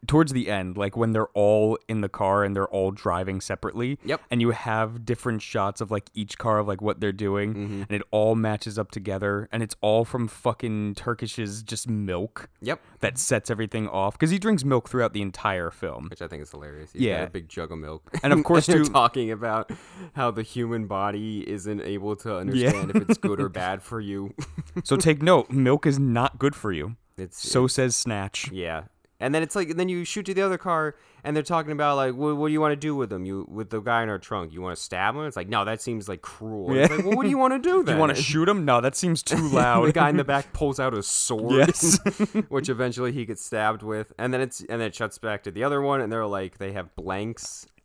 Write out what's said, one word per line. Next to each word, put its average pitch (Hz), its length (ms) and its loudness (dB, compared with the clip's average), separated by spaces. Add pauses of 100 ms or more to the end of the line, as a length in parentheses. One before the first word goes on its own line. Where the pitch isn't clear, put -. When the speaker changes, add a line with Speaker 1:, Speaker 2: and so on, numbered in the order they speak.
Speaker 1:
towards 151 260 6
the 123 160 0
end, 92 280 -2
like, 101 200 -2
when 113 160 4
they're 110 160 2
all 107 480 6 (120)
in 110 140 -2
the 98 80 -2
car 101 340 2
and 98 100 0
they're 98 140 0
all 98 240 0
driving 95 480 -2
separately. 117 640 -4
Speaker 2:
Yep. 143 160 -2 (100)
Speaker 1:
And 120 100 2
you 117 100 4
have 110 540 -2
different 113 380 -2
shots 101 380 -2
of, 104 100 -6
like, 104 240 -4
each 107 240 -8
car 110 200 2
of, 104 100 0
like, 98 140 -2
what 104 180 0
they're 104 100 0
doing. 101 440 -2
Speaker 2:
Mm-hmm. 101 340 -6
Speaker 1:
And 104 40 -10
it 104 100 -2 (100)
all 107 240 6
matches 107 420 -2
up 104 140 -4
together. 101 580 -4
And 113 140 -2
it's 107 160 -6
all 110 240 6
from 117 240 -2
fucking 107 680 -2
Turkish's 110 680 -6
just - 240 -8
milk 101 600 -4 (120)
Speaker 2:
Yep. 131 200 -4 (200)
Speaker 1:
that 110 180 -2
sets - 320 0
everything 110 380 -4
off. 98 300 0
'Cause 160 120 4
he 196 80 2
drinks 196 240 2
milk 131 280 2
throughout 117 240 0
the 104 80 -2
entire 92 480 -2
film. 73 400 -8
Speaker 2:
Which - 120 -14
I 82 60 -8
think 73 140 -12
is 73 80 -16
hilarious. 73 420 -16
He's - 80 -4
got 120 80 2
Speaker 1:
Yeah. 80 140 -2
Speaker 2:
a 85 80 -8
big 85 180 -12
jug 82 240 -10
of 82 60 -8
milk. 78 300 -12 (140)
Speaker 1:
And 143 100 4
of 151 120 6
Speaker 2:
<laughs> - 0 -
Speaker 1:
course, 170 240 4
Speaker 2:
And 175 100 6
they're 151 60 4
Speaker 1:
too 123 80 0
Speaker 2:
talking 120 400 4
about 110 400 -2 (420)
how 127 160 0
the 110 120 -4
human 117 340 -4 (120)
body 101 600 -4
isn't 101 320 -6
able 101 360 -4
to 113 120 -10
Speaker 1:
Yeah. 104 80 -4
Speaker 2:
understand 127 540 2
if 208 180 2
it's 226 100 2
good 202 220 -2
Speaker 1:
<laughs> - 0 -
Speaker 2:
or 98 80 -2
bad 92 340 -4
for 117 160 -10
you. 98 400 -8
<laughs> - 460 -10
Speaker 1:
So 139 140 2
take 156 240 4
note, 160 280 6
milk 131 360 4
is 139 120 4
not 123 400 2
good 143 160 2
for 107 160 -4
you. 90 260 -4 (200)
Speaker 2:
It's, 92 220 -12 (100)
Speaker 1:
So 131 160 4
Speaker 2:
it 127 60 2
Speaker 1:
says 127 260 2
Snatch. 101 560 -4
Speaker 2:
Yeah. 82 320 -6 (340)
And 131 160 0
then 160 80 2
it's 160 140 -4
like, 175 140 0
and 165 100 -2
then 185 80 0
you 175 160 -4
shoot 190 220 -6
to 190 80 -4
the 190 80 2
other 185 160 0
car, 156 380 -2 (280)
and 151 100 -2
they're 151 80 2
talking 156 300 -2
about, 147 240 2
like, 131 180 2
"What, 147 220 0
what 151 120 0
do 151 40 0
you 156 80 2
wanna 147 160 4
do 147 180 -2
with 123 160 -2
him? 92 140 -6
You, 98 240 -6
with 104 220 -10
the 110 100 -4
guy 117 220 0
in 110 80 -2
our 98 80 -4
trunk? 85 340 -8
You 87 80 -10
wanna 90 160 -6
stab 104 380 -2
him?" 147 100 -8
It's 147 120 -8
like, 92 120 -6
"No, 104 160 0
that 110 160 -4
seems 110 300 -6
like 90 100 -8
cruel." 110 560 -6
Speaker 1:
Yeah. 135 60 4
Speaker 2:
It's 160 120 8
like, 185 120 0
"Well, 214 100 2
what 262 60 2
do - 80 2
you 277 80 2
wanna 262 200 4
do 359 240 2
Speaker 1:
<laughs> 220 40 -8
"Do 139 60 2
you 151 60 2
wanna 151 140 4
Speaker 2:
then?" 143 100 0
Speaker 1:
shoot 156 240 2
him? 190 200 2
No, 120 160 6
that 135 120 0
seems 170 280 0
too - 140 0
Speaker 2:
<laughs> 160 120 2
Speaker 1:
loud." 123 400 6
Speaker 2:
The 151 60 6
guy 147 160 6
in 147 80 4
the 143 60 2
back 139 280 0
pulls 139 260 0
out 131 140 0
a 104 100 0
sword, 117 500 0 (160)
Speaker 1:
Yes. 175 300 4
Speaker 2:
<laughs> - 520 -2
which 135 180 0
eventually 123 440 -2
he 131 120 -4
gets 104 180 -8
stabbed 107 400 0
with, 107 360 -6
and 127 160 0
then 127 80 0
it's, 127 180 -4
and 117 220 -6
then 107 60 -2
it 92 60 -10
shuts 110 220 -6
back 104 280 -6
to 104 60 -8
the 101 140 -4
other 143 160 0
one, 139 220 2
and 110 100 -4
they're 113 140 0
like, 95 320 -4
they 98 140 -8
have 90 220 -10
blanks 95 720 -8 (180)